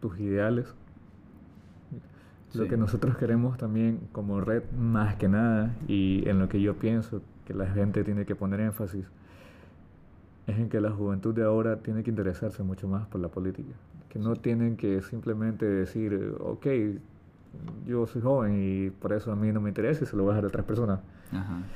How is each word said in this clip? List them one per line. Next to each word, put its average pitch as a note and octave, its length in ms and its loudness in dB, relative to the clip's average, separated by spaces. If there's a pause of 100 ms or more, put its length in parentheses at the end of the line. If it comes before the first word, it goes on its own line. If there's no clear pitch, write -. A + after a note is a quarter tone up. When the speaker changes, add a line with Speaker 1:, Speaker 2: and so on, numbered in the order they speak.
Speaker 1:
tus F#2+ 180 -4
ideales. G#2 560 0 (1800)
Lo A2+ 100 0
Speaker 2:
Sí. - 40 0
Speaker 1:
que A#2+ 80 0
nosotros A2+ 400 2
queremos A#2+ 420 2
también A2+ 420 2 (120)
como G2+ 280 -2
red, A2 220 2 (160)
más G#2+ 380 2
que G2+ 120 2
nada, A2+ 460 4 (140)
y F#2+ 400 4
en G2 100 4
lo F#2+ 100 4
que G2+ 120 2
yo G2+ 180 2
pienso A2 420 0 (260)
que - 80 -8
la F#2+ 120 -2
gente G2+ 380 2
tiene G2+ 220 0
que G2 100 -2
poner G2 240 0
énfasis, G#2 460 -2 (1400)
es G#2 120 0
en A2+ 100 0
que A2 120 0
la G#2+ 100 2
juventud G2+ 440 -2
de A2+ 80 2
ahora A2 400 2
tiene A2+ 200 -4
que A#2+ 80 -2
interesarse G2+ 520 -2
mucho F#2+ 240 -4
más G2 200 -2
por F#2 140 -6
la F2 80 -4
política. F#2 440 -6 (360)
Que - 100 -10
no A2 180 0
tienen A#2 400 0
que G2 260 0
simplemente A2 640 -2
decir, G2 720 0
"Ok, - 260 -6 (1200)
yo A#2+ 200 0
soy A2+ 160 -4
joven A#2+ 340 2
y F#2+ 340 0
por F#2+ 220 -4
eso G#2+ 200 -2
a G#2 40 -2
mí G#2+ 160 2
no A2 80 0
me G#2 100 0
interesa C#3 340 0
y - 20 0
se G#2+ 100 -6
lo G2 60 4
voy G2 80 4
a G#2 40 4
dejar G2+ 100 2
a G2 40 0
otras G2 180 -2
personas". G#2+ 340 0 (320)
Speaker 2:
Ajá. F#2 300 -4 (140)